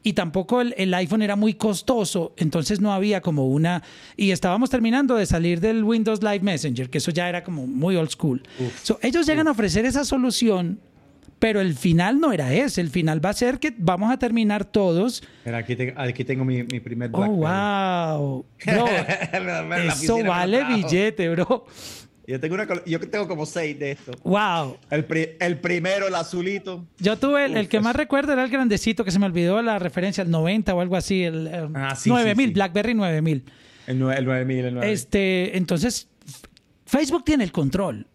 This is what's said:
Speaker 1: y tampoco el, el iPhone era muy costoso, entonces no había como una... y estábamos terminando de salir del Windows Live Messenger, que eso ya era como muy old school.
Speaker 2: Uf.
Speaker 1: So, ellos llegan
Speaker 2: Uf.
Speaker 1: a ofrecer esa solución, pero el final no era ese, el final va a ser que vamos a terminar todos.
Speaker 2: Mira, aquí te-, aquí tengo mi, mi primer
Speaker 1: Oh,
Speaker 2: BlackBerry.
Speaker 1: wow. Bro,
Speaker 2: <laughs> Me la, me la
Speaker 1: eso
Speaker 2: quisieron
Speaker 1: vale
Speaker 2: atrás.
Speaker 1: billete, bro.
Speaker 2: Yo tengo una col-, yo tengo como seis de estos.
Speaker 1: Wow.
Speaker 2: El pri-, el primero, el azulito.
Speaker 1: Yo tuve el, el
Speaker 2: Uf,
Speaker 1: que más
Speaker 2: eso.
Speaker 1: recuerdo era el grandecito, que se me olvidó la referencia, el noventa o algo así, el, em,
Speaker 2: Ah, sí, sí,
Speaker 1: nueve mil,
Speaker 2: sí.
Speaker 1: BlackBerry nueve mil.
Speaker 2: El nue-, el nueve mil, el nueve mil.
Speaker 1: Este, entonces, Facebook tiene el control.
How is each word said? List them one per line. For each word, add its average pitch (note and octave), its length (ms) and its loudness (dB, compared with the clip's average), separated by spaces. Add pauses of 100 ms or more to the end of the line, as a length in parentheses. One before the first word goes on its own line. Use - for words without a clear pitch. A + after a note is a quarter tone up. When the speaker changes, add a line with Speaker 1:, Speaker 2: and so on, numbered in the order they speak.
Speaker 1:
y G#3+ 80 0
tampoco F#3 480 -2
el, A#3+ 180 -2
el F#3+ 160 0
iPhone F#3 280 0
era G3+ 160 0
muy G#3+ 160 2
costoso, G#3 800 -2
entonces E3+ 460 0
no G#3 100 2
había G3 300 0
como D3 260 0
una... D#3+ 340 2 (360)
y G3 140 2
estábamos G3 380 2
terminando B3 460 2
de G3+ 100 2
salir E3+ 360 0
del A3 240 2
Windows A3 360 2
Live G#3 200 0
Messenger, C3+ 480 -2
que D3+ 80 -2
eso D#3 140 0
ya F3 180 -2
era F3 160 -6
como D3+ 200 -6
muy C#3 300 0
old D#3+ 140 0
school. C3+ 340 -2 (160)
Speaker 2:
Uf. B2 240 -6
Speaker 1:
So, - 180 0
ellos C#4 240 2
llegan D#4 220 4
Speaker 2:
Uf. D4+ 40 4
Speaker 1:
a - 0 -
ofrecer G#3 340 0
esa C4+ 180 0
solución, A3 760 0 (580)
pero G#3+ 220 2
el E3+ 140 2
final F3+ 440 2
no D4+ 140 4
era C#3 200 0
ese, A3 280 0
el E3 80 -2
final D#3+ 340 0
va F#3+ 60 2
a G3+ 40 -2
ser B3 240 0
que D4+ 200 -4
vamos F#3 340 2
a C4 80 0
terminar G#3+ 460 0
todos. G3 580 0 (220)
Speaker 2:
Mira, A#2 140 -4
aquí A#2 180 -4
te-, B2+ 180 -4
aquí B2 300 -4
tengo C3 180 -2
mi, B2+ 200 0
mi A#2+ 180 -8
primer A#2 320 -8
Speaker 1:
Oh, F3+ 60 0
Speaker 2:
BlackBerry. G3+ 200 2
Speaker 1:
wow. E3+ 1080 -2 (200)
Bro, G#3+ 200 2
Speaker 2:
<laughs> F#3 460 -2
Me F3+ 80 -2
la, F3 240 -4
me E3+ 140 -4
la F3 80 0
Speaker 1:
eso D#3+ 160 0
Speaker 2:
quisieron A3+ 260 2
Speaker 1:
vale F3+ 340 2
Speaker 2:
atrás. B3+ 140 0
Speaker 1:
billete, F#3 540 0
bro. F3+ 360 0 (600)
Speaker 2:
Yo C3 140 -6
tengo D#3+ 160 -4
una G#3 100 -2
col-, F3 200 -4
yo E3 160 -2
tengo G#3 260 -4
como D#3 180 -4
seis D#3 320 -6
de C#3 140 -4
estos. B2+ 320 -12
Speaker 1:
Wow. F3 540 0 (120)
Speaker 2:
El D#3 140 0
pri-, D#3+ 280 -2 (100)
el F3 180 0
primero, F3+ 480 0
el F3+ 80 -2
azulito. F3+ 720 -4 (100)
Speaker 1:
Yo G#3 220 0
tuve C#4+ 240 2
el, C4+ 140 0
el G#3 80 0
Speaker 2:
Uf, - 40 -16
Speaker 1:
que G#3+ 120 2
más A3+ 80 2
Speaker 2:
eso. A#3+ 80 0
Speaker 1:
recuerdo C#4+ 340 0
era C4 140 2
el A#3+ 40 -6
grandecito, A3+ 540 0
que F#3 80 -2
se F#3+ 80 2
me G3+ 60 4
olvidó F3+ 360 2
la A3 160 0
referencia, F#3 440 -2
el E3+ 100 0
noventa F#3 420 2
o F3 60 2
algo F3+ 160 0
así, F#3 300 0
el, D#3+ 220 -4
em, D#3 280 -8
Speaker 2:
Ah, C3+ 220 -4
sí, - 60 -12
sí, A3 60 2
Speaker 1:
nueve A#3 260 4
mil, C4 120 4
Speaker 2:
sí. E3+ 60 0
Speaker 1:
BlackBerry G3+ 400 0
nueve F3 280 2
mil. D3+ 220 0 (440)
Speaker 2:
El B2+ 120 -2
nue-, C3 180 2
el C3 60 0
nueve B2+ 220 0
mil, C3 180 0
el B2 100 -2
nueve B2 140 -2
mil. G#3+ 60 2
Speaker 1:
Este, F#3 640 0
entonces, F3+ 500 -2 (760)
Facebook D4+ 400 0
tiene D4 180 2
el F3 80 -2
control. C#3 640 -2